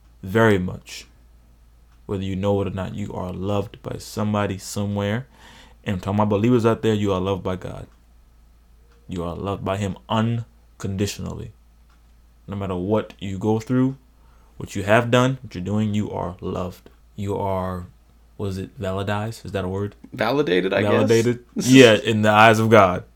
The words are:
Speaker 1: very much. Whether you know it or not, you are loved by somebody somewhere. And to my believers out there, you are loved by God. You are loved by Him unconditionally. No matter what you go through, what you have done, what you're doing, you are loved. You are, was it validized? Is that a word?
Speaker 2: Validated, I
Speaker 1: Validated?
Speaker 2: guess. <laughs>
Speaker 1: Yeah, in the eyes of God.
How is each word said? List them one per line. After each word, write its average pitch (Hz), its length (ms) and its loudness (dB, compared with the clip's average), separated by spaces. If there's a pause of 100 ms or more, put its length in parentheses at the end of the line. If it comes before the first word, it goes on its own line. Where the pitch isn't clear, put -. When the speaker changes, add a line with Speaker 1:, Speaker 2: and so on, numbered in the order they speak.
(220)
Speaker 1:
very 104 360 4
much. - 480 -8 (1000)
Whether 98 160 -4
you 95 140 -4
know 101 260 2
it 95 60 -2
or - 20 -4
not, 92 240 -8
you 101 180 -8
are 92 200 -8
loved 101 500 -4
by - 160 -10
somebody 104 600 -4
somewhere. 101 680 -4 (580)
And 95 180 -6
to 98 100 -4
my 104 120 2
believers 107 420 2
out 113 160 2
there, 110 120 2
you 104 180 -2
are 92 80 -2
loved 95 220 -2
by 92 140 -4
God. - 300 -14 (1200)
You 87 160 -8
are 85 100 -8
loved 92 300 -8
by 95 140 -4
Him 98 180 -4 (120)
unconditionally. 104 1400 -6 (920)
No 101 100 -10
matter 95 200 -6
what 101 420 -2
you 98 200 -10
go 110 200 0
through, 127 380 -2 (600)
what - 200 -14
you 101 80 -4
have 117 260 4
done, 127 320 2
what 110 120 -18
you're 90 100 -8
doing, 104 300 -2
you 104 180 -2
are 92 280 -6
loved. 92 500 -8 (260)
You 98 200 -4
are, 92 500 -4 (520)
was 98 200 -6
it - 220 -12
validized? 101 640 -6
Is 92 80 -10
that 95 120 -4
a 92 40 -4
word? 98 260 -6 (180)
Speaker 2:
Validated, 147 600 0
I 98 100 2
Speaker 1:
Validated? 110 640 2 (100)
Speaker 2:
guess. - 120 -4
<laughs> 123 40 2
Speaker 1:
Yeah, 123 240 10
in 107 280 0
the 107 80 4
eyes 110 280 8
of 110 120 2
God. 95 340 6 (120)